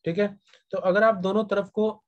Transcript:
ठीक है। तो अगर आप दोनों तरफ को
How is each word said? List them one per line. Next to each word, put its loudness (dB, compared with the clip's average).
ठीक -4
है। 2
तो -4
अगर 2
आप 4
दोनों 0
तरफ -2
को 0